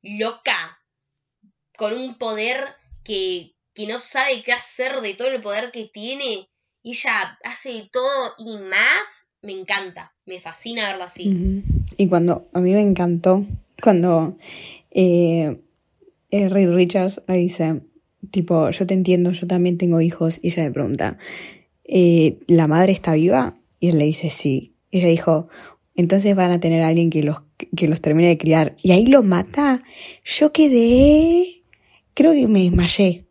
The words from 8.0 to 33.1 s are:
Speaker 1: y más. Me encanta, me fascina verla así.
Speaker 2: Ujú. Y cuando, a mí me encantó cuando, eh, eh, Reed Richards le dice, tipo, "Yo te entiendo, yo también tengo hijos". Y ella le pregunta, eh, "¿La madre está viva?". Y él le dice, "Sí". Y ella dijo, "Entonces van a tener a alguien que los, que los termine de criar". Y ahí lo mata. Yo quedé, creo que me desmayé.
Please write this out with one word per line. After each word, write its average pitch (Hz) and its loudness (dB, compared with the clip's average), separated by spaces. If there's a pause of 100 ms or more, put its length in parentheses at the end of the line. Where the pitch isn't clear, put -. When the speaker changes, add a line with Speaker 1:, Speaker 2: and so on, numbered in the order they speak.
Speaker 1:
y 220 -16
más. 226 -4
Me 208 -16
encanta, 185 -10 (120)
me 185 -16
fascina 214 -10
verla 185 -10
así. 180 -8
Speaker 2:
Ujú. 190 -2 (340)
Y 196 0
cuando, 175 0
a 180 -4
mí 180 0
me 208 2
encantó 185 0 (360)
cuando, 175 2 (540)
eh, 170 0 (720)
eh, 202 0
Reed 185 2
Richards 185 0
le 185 -2
dice, 175 -2 (500)
tipo, 170 0
"Yo 180 -4
te 196 -2
entiendo, 180 0
yo 175 -8
también 180 0
tengo 170 0
hijos". 165 -2
Y 175 -4
ella 165 -4
le 143 -4
pregunta, - -6 (680)
eh, 170 4
"¿La 165 4
madre 175 4
está 165 -2
viva?". 185 0 (220)
Y 175 0
él 160 2
le 147 2
dice, 156 -4
"Sí". - -4 (160)
Y 190 0
ella 175 2
dijo, 165 0 (460)
"Entonces 196 2
van 180 2
a 175 0
tener 165 0
a 160 2
alguien 165 2
que 156 -2
los, 151 -4 (340)
que 165 0
los 160 -2
termine 160 2
de 165 2
criar". 156 0
Y 185 4
ahí 208 6
lo 269 6
mata. 254 0 (420)
Yo 294 0
quedé, 302 4 (520)
creo 320 4
que 269 2
me 208 4
desmayé. 175 0